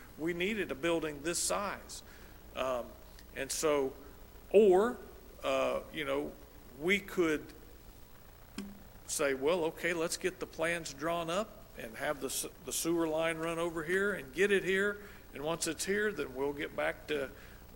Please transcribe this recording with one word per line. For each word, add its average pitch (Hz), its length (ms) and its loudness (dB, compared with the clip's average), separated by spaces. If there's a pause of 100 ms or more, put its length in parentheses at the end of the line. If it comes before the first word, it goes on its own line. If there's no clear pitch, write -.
(160)
We 165 160 0
needed 180 380 0
a 135 60 -4
building 156 480 2
this 170 160 0
size. 185 640 -2 (500)
Um, 127 300 0 (500)
and 131 160 -4
so, 143 420 4 (600)
or, 208 440 8 (460)
uh, 135 380 2 (120)
you 156 120 -4
know, 143 260 0 (500)
we 190 200 4
could 160 420 2 (1700)
say, 139 260 2
"Well, 156 300 2
okay, 170 280 0
let's 170 260 0
get 175 200 -2
the 151 80 -8
plans 165 480 -2
drawn 165 360 -2
up 202 180 0 (320)
and 113 160 -10
have 143 240 -2
the 131 80 -2
s-, - 180 -4 (180)
the 127 80 -6
sewer 165 360 2
line 160 300 2
run 165 200 -2
over 165 240 0
here 190 300 2
and - 200 -6
get 196 200 6
it 185 100 8
here. 196 360 2 (360)
And 135 80 -8
once 160 240 0
it's 160 180 -2
here, 208 280 2
then 139 240 -4
we'll 139 160 2
get 151 240 -6
back 156 320 -2
to 139 200 0 (480)